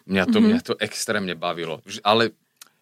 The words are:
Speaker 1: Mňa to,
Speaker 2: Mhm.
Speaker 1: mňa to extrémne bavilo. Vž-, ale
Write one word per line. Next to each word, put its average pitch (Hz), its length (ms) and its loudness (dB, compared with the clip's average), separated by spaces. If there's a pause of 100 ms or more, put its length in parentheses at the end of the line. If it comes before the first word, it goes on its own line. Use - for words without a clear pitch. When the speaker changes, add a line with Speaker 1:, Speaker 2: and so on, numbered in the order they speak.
Speaker 1:
Mňa 190 220 0
to, 226 100 2
Speaker 2:
Mhm. 220 80 6
Speaker 1:
mňa 226 160 4
to - 160 -6
extrémne 101 580 -4
bavilo. 82 480 -6
Vž-, 98 200 -14
ale 110 320 2 (480)